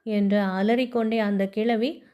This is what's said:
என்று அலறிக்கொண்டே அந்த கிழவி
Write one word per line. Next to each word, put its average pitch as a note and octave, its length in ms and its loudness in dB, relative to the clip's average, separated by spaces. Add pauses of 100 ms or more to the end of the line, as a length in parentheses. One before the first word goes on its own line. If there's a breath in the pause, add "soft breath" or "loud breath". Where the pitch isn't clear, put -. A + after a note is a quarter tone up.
என்று G#3 380 0
அலறிக்கொண்டே A3 760 0
அந்த G3+ 280 0
கிழவி A3+ 560 -2 (120)